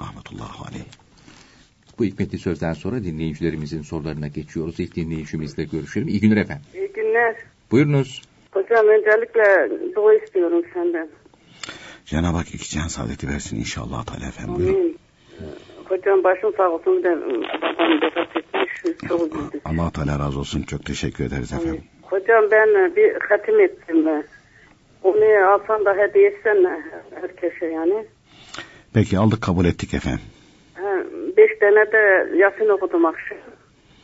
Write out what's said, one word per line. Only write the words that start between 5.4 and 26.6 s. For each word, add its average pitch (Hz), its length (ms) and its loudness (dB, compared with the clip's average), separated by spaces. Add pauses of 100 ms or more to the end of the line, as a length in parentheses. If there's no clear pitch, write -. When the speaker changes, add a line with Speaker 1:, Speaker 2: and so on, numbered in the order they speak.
Speaker 2:
görüşelim. 78 440 -6
İyi 98 120 -2
günler 107 160 4
efendim. - 280 -2 (100)
Speaker 3:
İyi 392 200 -8
günler. 220 420 0 (340)
Speaker 2:
Buyurunuz. 139 520 2 (300)
Speaker 3:
Hocam, 214 340 4
öncelikle 214 840 4 (260)
dua 214 180 6
istiyorum 170 480 0 (120)
senden. 170 340 -4 (960)
Speaker 1:
Cenab-ı 82 320 0
Hak 85 180 -6
iki - 160 -12
cihan 78 180 -4
saadeti 64 400 -8
versin 69 280 -6
inşallah 57 480 -8
Teala - 240 -12
efendim. 64 260 -10
Speaker 3:
Amin. 359 120 0
Speaker 1:
Buyurun. 370 300 0 (880)
Speaker 3:
Hocam, 190 400 0
başım 185 320 2
sağ 180 140 2
olsun. 170 280 0
Bir 180 40 -2
de 175 140 2 (460)
babam 165 400 0
vefat 165 340 -4
etmiş. - 640 -6 (100)
Çok 170 120 0
üzüldük. 156 440 -6
Speaker 1:
Allah 82 260 -2
Teala 73 280 -4
razı 71 200 -4
olsun. 71 240 -6
Çok 71 240 -8
teşekkür 71 380 -6
ederiz 64 280 -8
Speaker 3:
Amin. - 100 -6
Speaker 1:
efendim. - 220 -6 (180)
Speaker 3:
Hocam, - 480 0
ben, 214 400 4
e, 175 60 -4
bir - 320 2
hatim 208 320 2
ettim 165 460 2
ben. 151 180 -2 (760)
Onu 208 520 4
alsan 208 300 -2
da 196 120 4
hediye 202 320 4
etsen 196 540 0 (380)